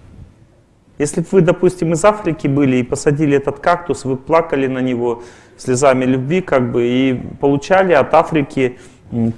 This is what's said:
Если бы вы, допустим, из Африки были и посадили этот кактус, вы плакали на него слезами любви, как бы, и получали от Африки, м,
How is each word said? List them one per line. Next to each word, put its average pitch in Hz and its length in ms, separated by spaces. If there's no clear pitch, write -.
Если 147 220
бы 165 100
вы, 190 100
допустим, 175 520
из 156 100
Африки 208 440
были 139 280
и 127 80
посадили 143 540
этот 139 220
кактус, 175 440
вы 131 140
плакали 151 500
на 131 120
него 120 440
слезами 131 480
любви, 131 380
как 127 320
бы, 120 120
и 127 280
получали 175 540
от 131 200
Африки, 139 640
м, 113 280